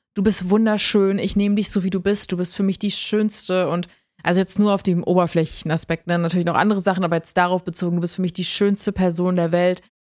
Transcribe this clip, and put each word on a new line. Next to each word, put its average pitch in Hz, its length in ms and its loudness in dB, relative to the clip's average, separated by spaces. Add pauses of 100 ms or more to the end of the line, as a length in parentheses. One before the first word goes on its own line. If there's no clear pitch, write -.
(140)
du 202 100 -2
bist 185 260 0
wunderschön, 208 680 2
ich - 180 -2
nehme 202 180 2
dich 208 160 -2
so, 185 140 0
wie 190 40 -2
du 190 120 -2
bist, 202 320 -2
du 180 40 0
bist 175 200 -4
für 202 60 0
mich 190 140 0
die 208 140 -4
Schönste. 190 760 0
Und 175 180 -2 (340)
also 180 200 2
jetzt - 180 -2
nur 208 140 4
auf 196 100 -2
dem 175 220 0
oberflächlichen 170 680 0
Aspekt, 165 360 -4
ne? 175 100 0
Natürlich 170 280 0
noch 170 100 0
andere 208 260 2
Sachen, 185 240 0
aber 170 100 0
jetzt - 220 -4
darauf 180 260 2
bezogen, 175 320 -2
du 175 60 0
bist 170 140 -4
für 190 60 -4
mich 180 120 -2
die 180 100 -6
schönste 202 480 0
Person 180 460 0
der 170 160 0
Welt. 180 280 2 (340)